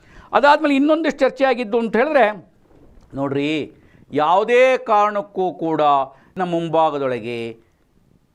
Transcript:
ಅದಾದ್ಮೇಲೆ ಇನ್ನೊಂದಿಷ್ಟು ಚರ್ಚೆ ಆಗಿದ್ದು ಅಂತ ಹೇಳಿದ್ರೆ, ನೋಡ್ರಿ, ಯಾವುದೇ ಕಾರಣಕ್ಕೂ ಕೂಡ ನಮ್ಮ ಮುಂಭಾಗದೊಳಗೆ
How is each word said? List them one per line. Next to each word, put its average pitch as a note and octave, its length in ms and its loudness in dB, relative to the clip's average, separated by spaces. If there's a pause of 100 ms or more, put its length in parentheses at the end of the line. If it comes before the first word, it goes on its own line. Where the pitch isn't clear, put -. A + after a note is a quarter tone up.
(320)
ಅದಾದ್ಮೇಲೆ C#4+ 440 4
ಇನ್ನೊಂದಿಷ್ಟು D4+ 440 0
ಚರ್ಚೆ C4 240 -2
ಆಗಿದ್ದು A#3+ 340 0
ಅಂತ A3+ 180 -4
ಹೇಳಿದ್ರೆ, A3+ 540 0 (640)
ನೋಡ್ರಿ, C#3 580 -4 (400)
ಯಾವುದೇ A3 640 2
ಕಾರಣಕ್ಕೂ G#3 800 -2
ಕೂಡ D#3+ 280 -2 (540)
ನಮ್ಮ F3+ 160 -4
ಮುಂಭಾಗದೊಳಗೆ C#3 1160 -4 (680)